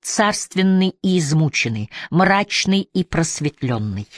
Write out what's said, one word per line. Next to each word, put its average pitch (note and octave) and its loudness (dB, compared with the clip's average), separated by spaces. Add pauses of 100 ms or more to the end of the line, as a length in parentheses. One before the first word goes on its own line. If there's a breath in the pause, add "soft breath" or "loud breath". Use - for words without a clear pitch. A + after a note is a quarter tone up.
царственный F#3+ 0
и F#3 2
измученный, C#3+ 0 (200 loud breath)
мрачный G3 2
и - -2
просветленный. B2 -4 (100)